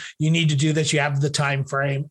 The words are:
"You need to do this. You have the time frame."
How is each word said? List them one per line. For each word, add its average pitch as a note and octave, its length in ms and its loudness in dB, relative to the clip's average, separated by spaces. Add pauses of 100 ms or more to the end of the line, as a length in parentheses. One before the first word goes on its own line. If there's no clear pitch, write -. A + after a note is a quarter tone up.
(180)
"You D#3 120 2
need E3 200 4
to C#3+ 60 0
do D3+ 180 2
this. D#3 180 0
You D3+ 80 2
have C#3 200 0
the D3 100 0
time C#3 340 -2
frame." C#3 460 -2